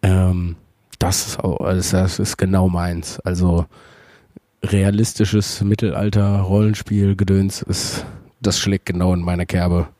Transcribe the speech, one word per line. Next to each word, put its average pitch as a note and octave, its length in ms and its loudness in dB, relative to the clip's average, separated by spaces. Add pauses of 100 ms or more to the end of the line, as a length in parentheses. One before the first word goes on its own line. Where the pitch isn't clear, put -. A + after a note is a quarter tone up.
Ähm, F#2 540 2 (420)
das - 280 -2
ist - 140 -10
auch, - 200 -2
also F#2 360 0
das F#2 220 0
ist - 180 -4
genau F#2 320 2
meins. F2 520 -4
Also F2 440 0 (960)
realistisches G2+ 1000 0
Mittelalter-Rollenspiel-Gedöns G2+ 2000 2
ist, - 420 -6 (360)
das G2 180 0
schlägt G2 280 -2
genau F2+ 280 0
in F2 60 -2
meine F2 260 -2
Kerbe. F2 400 0 (140)